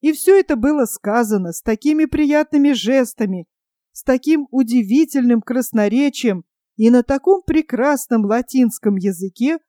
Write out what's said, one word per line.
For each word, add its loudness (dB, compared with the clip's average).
И 0
всё 2
это 0
было 0
сказано -4
с -14
такими -2
приятными 0
жестами, -2
с -20
таким 0
удивительным 2
красноречием -2
и 4
на 4
таком 0
прекрасном -2
латинском 0
языке -4